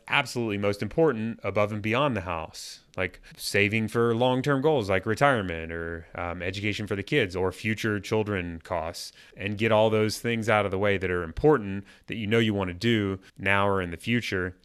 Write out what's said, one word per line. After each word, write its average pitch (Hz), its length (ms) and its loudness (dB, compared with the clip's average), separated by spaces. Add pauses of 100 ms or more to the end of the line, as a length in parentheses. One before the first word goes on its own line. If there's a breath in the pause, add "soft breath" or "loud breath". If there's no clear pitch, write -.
absolutely 120 500 0
most 101 240 0
important 113 600 0
above 104 300 0
and 110 80 -4
beyond 117 340 2
the 101 60 -2
house, 85 600 -8 (180)
like 92 200 -2 (160 loud breath)
saving 104 540 2
for 117 260 2
long-term 131 460 2
goals 131 300 2
like 95 160 0
retirement 98 680 0
or, 85 420 -8
um, 87 280 -6
education 101 440 -4
for 107 80 -4
the 98 80 -2
kids 113 320 -2
or 92 160 0
future 107 480 -2
children 98 640 -2
costs, 85 480 -6 (280 loud breath)
and 101 180 -4
get 110 160 2
all 110 160 6
those 107 300 2
things 117 320 -2
out 104 160 4
of 95 40 -4
the 95 80 -2
way 98 200 2
that 90 120 -2
are 90 120 0
important 98 600 2 (260 loud breath)
that 98 80 -8
you 110 100 -4
know 117 140 4
you 110 120 4
wanna 95 220 -2
do 101 440 2 (200 loud breath)
now 98 280 2
or 98 140 2
in 87 100 -2
the 82 60 -8
future. 98 580 -2 (100)